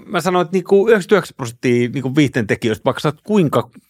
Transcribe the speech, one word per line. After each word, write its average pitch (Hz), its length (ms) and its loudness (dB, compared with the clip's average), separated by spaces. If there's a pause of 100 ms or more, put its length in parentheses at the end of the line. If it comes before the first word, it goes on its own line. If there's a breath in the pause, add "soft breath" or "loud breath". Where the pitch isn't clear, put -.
mä 175 160 -4
sanoin, 180 240 0
että 175 100 -4
niinku 196 320 2
yhdeksänkymmentäyhdeksän 202 500 2
prosenttia 120 520 -2
niinku 131 260 -6
viihteen 131 320 0
tekijöistä, 113 380 -4
vaikka 131 140 -2
sä - 80 -4
oot - 160 -6
kuinka 147 460 0 (200)